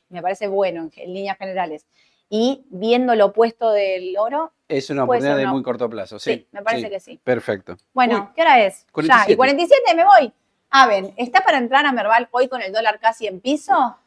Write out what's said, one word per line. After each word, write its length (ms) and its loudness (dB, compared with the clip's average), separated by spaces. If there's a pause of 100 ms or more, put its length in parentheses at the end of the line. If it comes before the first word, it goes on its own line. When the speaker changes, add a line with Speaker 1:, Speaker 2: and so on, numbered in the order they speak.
Speaker 1:
me 140 -12
parece 260 -4
bueno 340 -2
en, 140 -12
en 160 -14
líneas 240 -10
generales. 480 -8 (460)
Y 400 -2
viendo 440 0
lo 120 4
opuesto 460 0
del 440 -2
oro, 360 -4 (140)
Speaker 2:
Es 220 -4
una 160 -2
Speaker 1:
puede 140 2
Speaker 2:
oportunidad 160 0
Speaker 1:
ser 60 -2
Speaker 2:
de 60 -2
Speaker 1:
no. 60 -2
Speaker 2:
muy 100 -2
corto 280 -4
plazo, 280 -12
sí. 140 -2
Speaker 1:
Sí, 180 -10
me 120 -14
parece 240 -8
Speaker 2:
Sí, 40 -12
Speaker 1:
que 100 -10
sí. 220 -20
Speaker 2:
perfecto. 540 -4 (160)
Speaker 1:
Bueno, 380 0
Speaker 2:
Uy, 40 -20
Speaker 1:
¿qué 60 -2
hora 240 6
es? 220 -6
Ya, 60 -20
Speaker 2:
cuarenta 220 0
y 40 4
siete. 140 4
Speaker 1:
y 40 0
cuarenta 260 2
y 40 -2
siete, 280 4
me 120 2
voy. 260 4 (380)
Aven, 480 2
¿está 240 0
para 160 2
entrar 260 2
a 80 0
Merval 380 0
hoy 180 0
con 140 -8
el 100 -8
dólar 260 -2
casi 280 -2
en 140 -8
piso? 560 0 (100)